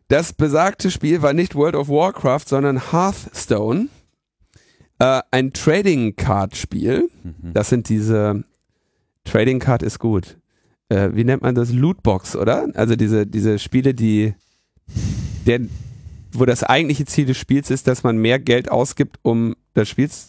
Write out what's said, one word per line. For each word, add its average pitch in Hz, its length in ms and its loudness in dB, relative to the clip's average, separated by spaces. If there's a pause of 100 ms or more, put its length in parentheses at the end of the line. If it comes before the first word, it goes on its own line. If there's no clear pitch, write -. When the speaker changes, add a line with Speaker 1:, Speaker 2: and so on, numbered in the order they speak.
Speaker 1:
Das 151 240 0
besagte 165 580 0
Spiel 160 320 0
war 143 120 2
nicht 175 200 -2
World 151 220 0
of 147 140 -2
Warcraft, 151 560 0
sondern 139 480 -2
Hearthstone. 165 960 -2 (1080)
Äh, 131 200 2 (120)
ein 131 200 0
Trading 156 640 0
Card 98 400 -2
Spiel. 127 540 -2 (140)
Speaker 2:
Mhm. 85 300 -14
Speaker 1:
Das 104 140 0
sind 123 220 0
diese, 107 560 0 (800)
Trading 123 340 2
Card 123 240 2
ist - 160 -6
gut. 107 380 -2 (500)
Äh, 98 240 2
wie 110 140 0
nennt 131 160 2
man 127 140 0
das? 120 180 0
Lootbox, 123 640 0
oder? - 360 0
Also 113 220 2
diese, 110 320 2
diese 107 320 0
Spiele, 135 340 0
die, 107 400 2 (1120)
der, 123 140 4 (720)
wo 127 140 0
das 123 180 2
eigentliche 151 400 2
Ziel 143 220 0
des 131 100 0
Spiels - 340 0
ist, - 180 -2
dass 127 160 2
man 117 140 2
mehr 113 220 2
Geld 123 320 0
ausgibt, - 520 -2
um 117 340 0 (160)
das 107 140 2
Spiel, 143 220 -2 (200)